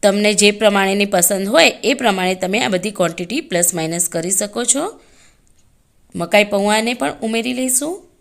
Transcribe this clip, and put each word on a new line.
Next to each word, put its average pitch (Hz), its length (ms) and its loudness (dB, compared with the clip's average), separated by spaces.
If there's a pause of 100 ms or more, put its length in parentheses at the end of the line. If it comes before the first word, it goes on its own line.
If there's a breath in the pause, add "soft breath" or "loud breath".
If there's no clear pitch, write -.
તમને 208 280 2
જે 208 180 6
પ્રમાણેની 202 540 2
પસંદ 196 420 0
હોય 247 220 6 (140)
એ 240 100 2
પ્રમાણે 190 420 0
તમે 185 240 -2
આ 254 80 0
બધી 190 240 -2
ક્વોન્ટિટી 180 500 -4
પ્લસ 175 320 -2
માઇનસ 170 360 -4
કરી 165 220 -4
શકો 208 320 -4
છો. 294 360 -2 (1160 soft breath)
મકાઈ 180 280 2
પૌવાને 208 500 0
પણ 269 280 -4
ઉમેરી 226 320 -4
લઈશું. 262 560 -4 (120)